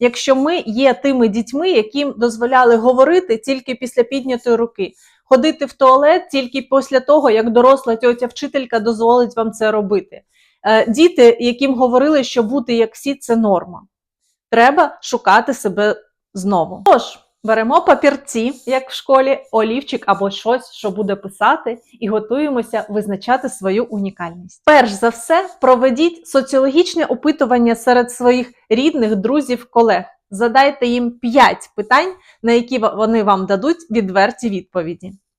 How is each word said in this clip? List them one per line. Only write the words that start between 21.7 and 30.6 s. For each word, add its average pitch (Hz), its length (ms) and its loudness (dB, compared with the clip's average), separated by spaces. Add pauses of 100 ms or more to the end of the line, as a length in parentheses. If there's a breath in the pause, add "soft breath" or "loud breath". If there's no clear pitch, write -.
і 214 80 -4
готуємося 233 800 -4
визначати 208 600 -4
свою 190 360 -4
унікальність. 180 800 -10
Перш 262 260 4
за 202 180 -2
все, 339 420 -2 (100)
проведіть 262 680 0
соціологічне 277 760 0
опитування 247 680 0
серед 240 380 0
своїх 247 400 0 (160 soft breath)
рідних, 240 480 0
друзів, 247 540 -4
колег. 208 340 2 (260)
Задайте 247 560 0